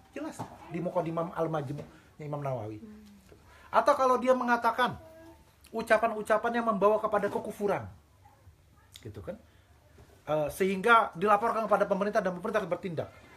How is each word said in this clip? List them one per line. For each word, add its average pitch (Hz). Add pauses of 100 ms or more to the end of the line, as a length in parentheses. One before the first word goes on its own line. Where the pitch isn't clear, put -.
(160)
jelas 302 (320)
di 175
Muqaddimah 170
Al-Majmu' 156
Imam 147
Nawawi. 110 (880)
Atau 226
kalau 254
dia 247
mengatakan, 240 (720)
ucapan-ucapan 220
yang 233
membawa 208
kepada 208
kekufuran. 202 (1120)
Gitu 107
kan? 175 (880)
Eh, 151
sehingga 196
dilaporkan 214
kepada 202
pemerintah 202
dan 185
pemerintah 202
akan 185
bertindak. 160 (280)